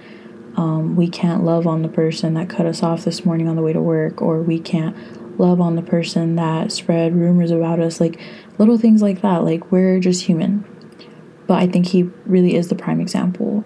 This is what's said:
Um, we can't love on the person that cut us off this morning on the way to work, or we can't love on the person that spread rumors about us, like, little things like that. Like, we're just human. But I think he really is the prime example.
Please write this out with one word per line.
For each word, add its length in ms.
Um, 400
we 100
can't 380
love 200
on 180
the 40
person 460
that 160
cut 160
us 180
off 220
this 180
morning 240
on 80
the 60
way 100
to 100
work, 400
or 200
we 180
can't 360
love 220
on 140
the 60
person 540
that 360
spread 440
rumors 360
about 280
us, 220
like, 180
little 200
things 240
like 200
that. 240
Like, 260
we're 280
just 240
human. 420
But 140
I 60
think 200
he 160
really 300
is 120
the 80
prime 240
example. 640